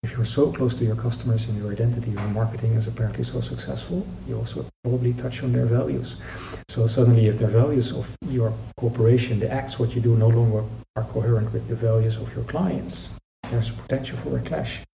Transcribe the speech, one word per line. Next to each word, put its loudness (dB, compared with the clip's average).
If -8
you're -2
so 2
close 0
to -2
your 0
customers -2
and -4
your -6
identity, 0
your -4
marketing 0
is 0
apparently -2
so -4
successful, -6
you -4
also -6
probably 0
touch -6
on 0
their 2
values. 0
So 2
suddenly 8
if 4
their 2
values 4
of -6
your 0
corporation, 4
the 0
acts, -4
what 0
you -2
do, 6
no 6
longer 4
are -2
coherent 0
with -4
the -4
values 2
of -8
your -6
clients, -4
there's 0
potential -6
for -4
a -2
clash. -6